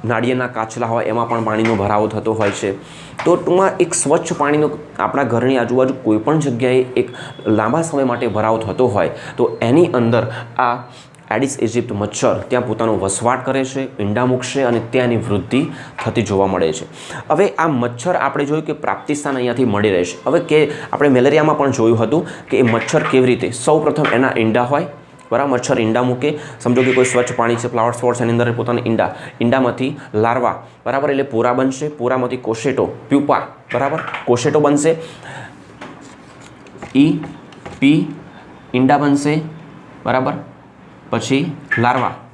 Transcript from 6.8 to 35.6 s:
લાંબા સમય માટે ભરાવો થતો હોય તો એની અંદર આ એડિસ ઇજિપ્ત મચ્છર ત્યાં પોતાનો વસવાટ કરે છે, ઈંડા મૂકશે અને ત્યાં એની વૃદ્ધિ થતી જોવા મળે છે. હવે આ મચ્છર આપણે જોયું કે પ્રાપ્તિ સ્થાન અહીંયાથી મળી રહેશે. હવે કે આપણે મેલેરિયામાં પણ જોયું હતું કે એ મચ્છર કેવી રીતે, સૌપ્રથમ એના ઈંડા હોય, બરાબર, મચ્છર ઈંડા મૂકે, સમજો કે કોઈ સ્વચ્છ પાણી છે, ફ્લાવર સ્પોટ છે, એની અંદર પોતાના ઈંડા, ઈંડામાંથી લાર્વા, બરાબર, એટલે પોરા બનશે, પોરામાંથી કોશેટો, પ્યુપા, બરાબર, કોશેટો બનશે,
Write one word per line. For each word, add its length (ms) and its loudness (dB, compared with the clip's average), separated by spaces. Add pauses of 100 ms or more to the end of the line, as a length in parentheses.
લાંબા 340 2
સમય 220 -2
માટે 240 -2
ભરાવો 300 0
થતો 300 0
હોય 220 0 (280)
તો 240 0
એની 260 4
અંદર 400 2 (320)
આ 160 2 (560)
એડિસ 300 0
ઇજિપ્ત 300 -2
મચ્છર 420 0
ત્યાં 340 -2
પોતાનો 300 0
વસવાટ 480 -2
કરે 200 0
છે, 360 -8
ઈંડા 240 0
મૂકશે 380 0
અને 180 2 (100)
ત્યાં 140 2
એની 120 0
વૃદ્ધિ 500 -2 (380)
થતી 160 0
જોવા 260 2
મળે 260 0
છે. 120 -8 (440)
હવે 200 2
આ 180 0
મચ્છર 480 -2
આપણે 300 -2
જોયું 200 -2
કે 80 -6
પ્રાપ્તિ 420 -4
સ્થાન 200 -6
અહીંયાથી 300 0
મળી 240 2
રહેશે. 360 0
હવે 140 2
કે 320 2 (220)
આપણે 160 4
મેલેરિયામાં 480 4
પણ 140 2
જોયું 280 4
હતું 280 0 (220)
કે 80 0
એ 40 4
મચ્છર 420 2
કેવી 220 4
રીતે, 260 2
સૌપ્રથમ 520 2 (100)
એના 240 2
ઈંડા 260 2
હોય, 220 0 (460)
બરાબર, 200 2
મચ્છર 300 0
ઈંડા 220 2
મૂકે, 360 0 (220)
સમજો 200 2
કે 120 4
કોઈ 120 4
સ્વચ્છ 300 -2
પાણી 200 2
છે, 120 -6
ફ્લાવર 240 0
સ્પોટ 240 0
છે, 60 -4
એની 100 2
અંદર 200 2
પોતાના 340 -2
ઈંડા, 300 0 (260)
ઈંડામાંથી 560 0 (160)
લાર્વા, 500 0 (220)
બરાબર, 260 -2
એટલે 120 0
પોરા 300 0
બનશે, 360 -2
પોરામાંથી 480 -2
કોશેટો, 480 -2 (240)
પ્યુપા, 300 2 (340)
બરાબર, 260 -2 (260)
કોશેટો 340 2
બનશે, 360 4 (2000)